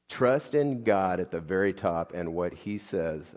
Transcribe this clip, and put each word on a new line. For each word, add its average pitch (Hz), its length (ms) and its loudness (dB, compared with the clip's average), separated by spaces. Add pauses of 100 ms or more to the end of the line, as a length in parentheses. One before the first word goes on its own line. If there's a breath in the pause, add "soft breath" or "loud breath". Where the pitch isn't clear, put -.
trust 131 460 2
in 139 280 2
God 95 380 2
at 85 100 -4
the 85 100 -4
very 95 340 0
top 85 400 -2
and 85 200 -4
what 87 200 -2
he 104 240 -8
says 82 440 -4 (140)